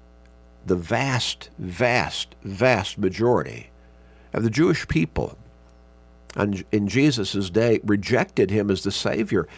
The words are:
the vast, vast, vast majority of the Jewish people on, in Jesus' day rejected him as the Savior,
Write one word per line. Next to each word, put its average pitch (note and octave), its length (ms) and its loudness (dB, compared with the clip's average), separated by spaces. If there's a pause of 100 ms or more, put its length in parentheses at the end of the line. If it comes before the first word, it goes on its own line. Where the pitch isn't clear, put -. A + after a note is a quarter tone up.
(640)
the F#2 120 2
vast, A#2+ 800 -2
vast, G2+ 840 -2
vast G2+ 520 0
majority F#2 720 -2 (640)
of A2 120 0
the A2+ 60 2
Jewish D#3+ 360 0
people - 500 -4 (1000)
on, G2 340 -2
in G#2 160 2
Jesus' G2+ 640 0
day A2 320 2
rejected G#2 720 0
him G#2 180 0
as F#2 140 -2
the G2 80 0
Savior, G#2+ 640 -2